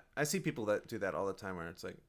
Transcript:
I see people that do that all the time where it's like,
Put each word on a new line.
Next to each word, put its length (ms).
I 80
see 160
people 260
that 220
do 120
that 160
all 100
the 80
time 240
where 120
it's 140
like, 140